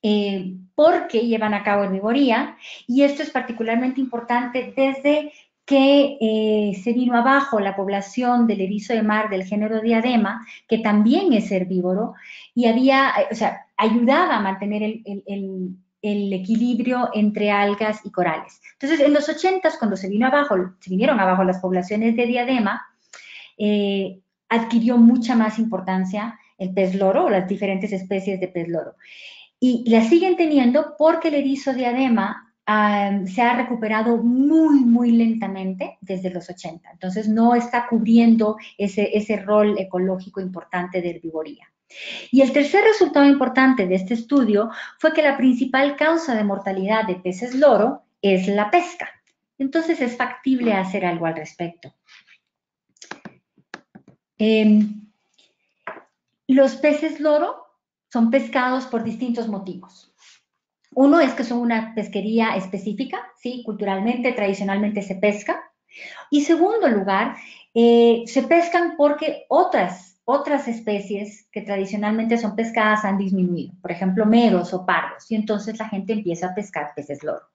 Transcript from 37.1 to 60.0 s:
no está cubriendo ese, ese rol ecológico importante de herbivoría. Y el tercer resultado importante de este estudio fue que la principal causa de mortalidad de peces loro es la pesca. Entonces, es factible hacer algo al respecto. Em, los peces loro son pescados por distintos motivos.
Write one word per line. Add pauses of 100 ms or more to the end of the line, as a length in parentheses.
no
está
cubriendo (200)
ese,
ese
rol
ecológico
importante
de
herbivoría. (600)
Y
el
tercer
resultado
importante
de
este
estudio (260)
fue
que
la
principal
causa
de
mortalidad
de
peces
loro (200)
es
la
pesca. (500)
Entonces,
es
factible
hacer
algo
al
respecto. (2500)
Em, (1400)
los
peces
loro (540)
son
pescados
por
distintos
motivos. (800)